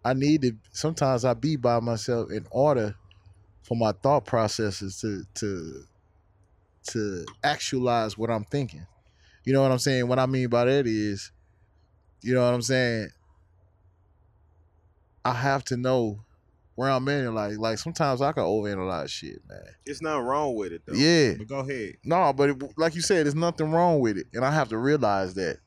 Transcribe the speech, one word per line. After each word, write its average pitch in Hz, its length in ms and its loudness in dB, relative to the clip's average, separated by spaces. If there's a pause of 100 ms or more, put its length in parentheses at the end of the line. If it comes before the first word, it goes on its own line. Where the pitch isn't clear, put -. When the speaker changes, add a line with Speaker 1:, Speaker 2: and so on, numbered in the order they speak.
Speaker 1:
I 127 60 2
need 143 300 4
to, 117 120 0 (160)
sometimes 135 540 0
I 123 80 4
be 139 240 0
by 117 240 2
myself 117 500 -2
in 101 180 -6
order 127 460 2 (680)
for - 140 -4
my 113 160 2
thought 135 340 2
processes 104 760 -2
to, 98 220 -6 (120)
to, 80 480 -8 (1080)
to 98 340 -4 (180)
actualize 120 720 0
what 113 120 -4
I'm 110 160 -2
thinking. 95 420 -6 (560)
You 127 80 0
know 135 100 6
what 135 120 4
I'm 123 60 2
saying? 127 280 0
What 127 100 2
I 131 80 4
mean 131 220 0
by 120 160 4
that 135 240 4
is, 107 460 -2 (880)
you 123 120 -2
know 127 80 4
what 123 120 4
I'm 120 80 0
saying? 117 480 0 (2250)
I 123 80 0
have 135 320 -2
to 127 100 -4
know 120 460 0 (540)
where 131 140 -2
I'm 131 200 0
at 143 160 -2
in 113 100 -4
life. 107 220 -4
Like, 113 200 -2
sometimes 139 440 -2
I 139 100 2
can 139 120 -2
overanalyze 95 680 -2
shit, - 300 -12 (100)
man. 50 120 -18 (240)
Speaker 2:
It's 143 160 -10
nothing 156 220 -2
wrong 135 320 -2
with 95 160 -6
it, 85 140 -12
though. - 80 -10
Speaker 1:
Yeah. 143 440 4
Speaker 2:
But 110 120 -12
go 139 100 -6
ahead. 131 360 -8 (100)
Speaker 1:
No, 160 260 2
but 143 200 4
it, 135 260 -8
like 160 180 2
you 170 60 -4
said, 160 240 4
there's 143 100 0
nothing 160 360 0
wrong 165 280 4
with 110 180 2
it. - 160 -10
And 120 120 0
I 139 60 2
have 143 180 0
to 113 80 -4
realize 107 560 2
that. 92 340 -4